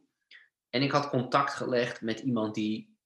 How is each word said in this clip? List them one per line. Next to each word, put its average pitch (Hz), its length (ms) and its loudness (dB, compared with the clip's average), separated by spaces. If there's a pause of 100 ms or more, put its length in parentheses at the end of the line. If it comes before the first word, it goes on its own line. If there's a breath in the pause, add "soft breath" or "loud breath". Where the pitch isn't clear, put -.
(720 soft breath)
En 127 120 0
ik 143 80 2
had 143 180 2
contact 139 460 2
gelegd 123 460 -2
met 113 200 -4
iemand 110 340 0
die 110 520 -4